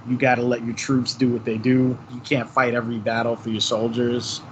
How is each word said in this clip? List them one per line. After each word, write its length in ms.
you 80
gotta 260
let 220
your 100
troops 400
do 140
what 160
they 140
do. 400
You 100
can't 280
fight 260
every 240
battle 360
for 160
your 100
soldiers. 800